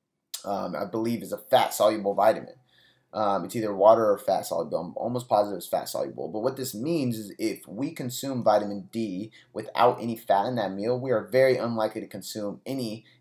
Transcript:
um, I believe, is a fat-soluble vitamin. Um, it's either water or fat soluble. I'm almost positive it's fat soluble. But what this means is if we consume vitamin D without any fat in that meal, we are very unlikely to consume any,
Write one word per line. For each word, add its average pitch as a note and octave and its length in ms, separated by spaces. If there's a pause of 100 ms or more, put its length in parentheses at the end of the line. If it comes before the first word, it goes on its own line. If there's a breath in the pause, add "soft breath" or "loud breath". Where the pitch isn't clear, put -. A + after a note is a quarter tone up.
(460)
um, F#2+ 300
I G2 100
believe, A2+ 360
is F#2+ 120
a - 40
fat-soluble G#2+ 760
vitamin. G2 420 (580 soft breath)
Um, G2 320
it's F#2 100
either G#2+ 200
water G#2+ 340
or G2 80
fat - 280
soluble. D#2+ 340
I'm F2 180
almost B2 320
positive G#2 280
it's - 100
fat - 200
soluble. - 420
But G#2+ 100
what C3 180
this B2+ 160
means B2+ 440
is G2+ 200
if G#2 300
we B2+ 240
consume C3 520
vitamin G2+ 480
D G#2+ 400 (220 soft breath)
without G#2 480
any A2+ 160
fat G2+ 300
in B2+ 80
that G2 180
meal, A2+ 260
we C3 120
are G#2+ 160
very C3 300
unlikely A2 440
to - 60
consume G2+ 580
any, A#2 400 (160 soft breath)